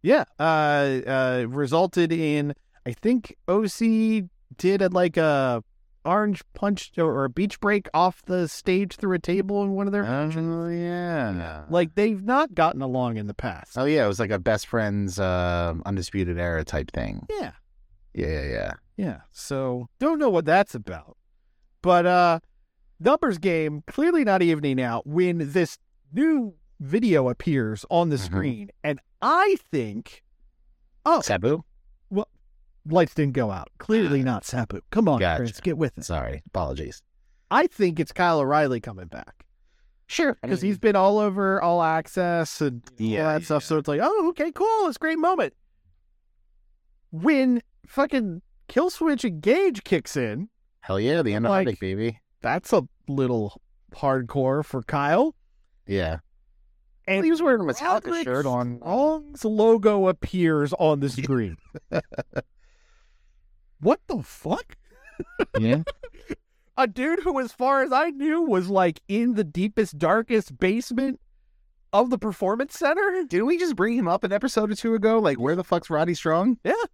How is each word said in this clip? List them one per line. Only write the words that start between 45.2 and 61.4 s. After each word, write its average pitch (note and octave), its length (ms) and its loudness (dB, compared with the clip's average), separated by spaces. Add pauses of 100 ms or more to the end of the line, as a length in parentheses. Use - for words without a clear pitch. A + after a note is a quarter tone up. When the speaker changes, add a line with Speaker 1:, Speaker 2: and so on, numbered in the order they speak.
Speaker 1:
moment." E4 340 0 (1600)
When B3+ 520 2 (240)
fucking A3+ 560 -2 (260)
Killswitch D#4+ 560 0
Engage A3+ 600 2
kicks - 320 -2
in, B2+ 340 -4 (300)
Speaker 2:
Hell G2 200 -2
yeah, D3 220 2
the G#2+ 120 0
Speaker 1:
I'm A2 120 0
Speaker 2:
Antarctic, F#3 260 2
Speaker 1:
like, - 80 -8
Speaker 2:
baby. G#2 400 -4 (220)
Speaker 1:
"That's B2+ 300 -2
a F3+ 100 4 (260)
little B2 520 -2 (340)
hardcore C3+ 680 0
for B2+ 180 -8
Kyle." D#3+ 520 2 (520)
Speaker 2:
Yeah. E2+ 320 -2 (880)
Speaker 1:
And F#3+ 180 0
Speaker 2:
He D#4+ 60 4
was D#4+ 100 2
wearing C4 220 4
a - 20 -2
Metallica A3+ 440 -2
Speaker 1:
Roderick E4+ 160 -4
Speaker 2:
shirt C#3 220 -2
on. B2 340 -2
Speaker 1:
Strong's D4 640 -2
logo G#3+ 640 4
appears D#3+ 640 0
on D3+ 260 2
the C#3 80 0
screen. B2+ 480 -2 (340)